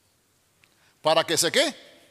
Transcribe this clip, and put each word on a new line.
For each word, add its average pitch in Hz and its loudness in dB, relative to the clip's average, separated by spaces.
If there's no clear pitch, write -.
¿Para 160 0
que 165 -4
se 165 0
qué? 285 0